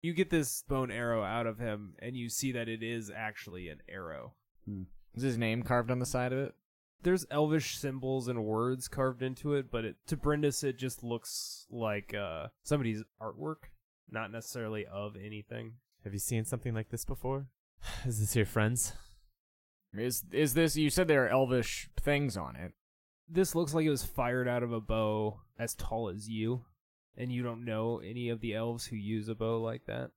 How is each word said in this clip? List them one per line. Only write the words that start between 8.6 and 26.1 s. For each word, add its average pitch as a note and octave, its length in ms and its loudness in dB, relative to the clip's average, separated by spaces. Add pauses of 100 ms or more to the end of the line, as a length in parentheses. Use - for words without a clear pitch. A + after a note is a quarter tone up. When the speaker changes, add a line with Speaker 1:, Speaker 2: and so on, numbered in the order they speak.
Speaker 1:
carved C3 340 0
into C3 320 0
it, C3+ 160 0
but A2+ 140 0
it, G#2+ 120 -4 (120)
to D#3+ 80 0
Brindis, D3 480 2
it C3 140 0
just C3 260 -6
looks - 680 -6
like, G#2+ 440 -2
uh, E2+ 340 -4 (160)
somebody's A#2 400 0 (180)
artwork, D3+ 460 -8 (420)
not A2 220 -6
necessarily A2 540 -6
of G#2 300 -6
anything. G#2+ 580 -10 (300)
Speaker 4:
Have G2 100 -6
you G2+ 40 -2
seen A2 260 0
something A#2+ 300 -4
like A2 160 -4
this - 140 -6
before? C3+ 420 -2 (300)
<sighs> - 300 -8
Is A#2 140 0
this G#2 140 2
your A2 120 6
friends? A#2 460 2 (1040)
Speaker 3:
Is, A#2+ 380 -2
is C3+ 220 6
this, D#3+ 220 6
you D3+ 140 6
said F3+ 180 4
there C#3 180 8
are - 20 2
Elvish B2+ 600 4 (120)
things C#3+ 360 2
on C2 200 -6
it. F2 160 -8 (560)
Speaker 1:
This F3+ 260 4
looks E3 200 2
like D#3+ 120 6
it D#3 40 6
was C#3 140 2
fired B2 440 2
out B2 140 2
of A#2+ 100 -2
a A2+ 80 0
bow G#2+ 600 2 (180)
as A#2 160 -4
tall A2+ 340 -2
as G#2 200 -8